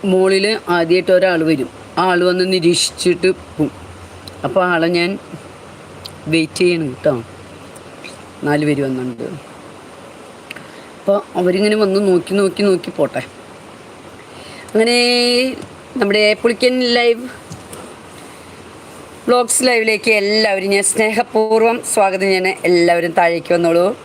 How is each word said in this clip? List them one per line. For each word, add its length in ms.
മോളിൽ 340
ആദ്യമായിട്ട് 420
ഒരാൾ 220
വരും. 200
ആ 120
ആൾ 160
വന്ന് 160
നിരീക്ഷിച്ചിട്ട് 760
പോവും. 300
അപ്പോൾ 160
ആളെ 160
ഞാൻ 120
വെയിറ്റ് 300
ചെയ്യണം 300
കേട്ടോ. 220
നാല് 220
പേര് 180
വന്നിട്ടുണ്ട്. 400
അപ്പോൾ 200
അവരിങ്ങനെ 440
വന്ന് 240
നോക്കി, 320
നോക്കി, 280
നോക്കി 300
പോട്ടെ. 240
അങ്ങനെ 260
നമ്മുടെ 220
പുളിക്കൻ 320
ലൈവ് 260
വ്ലോഗ്സ് 420
ലൈവിലേക്ക് 440
എല്ലാവരും 520
ഞാൻ 160
സ്നേഹപൂർവ്വം 880
സ്വാഗതം 380
ചെയ്യണേ. 220
എല്ലാവരും 500
താഴേക്ക് 380
വന്നോളൂ. 300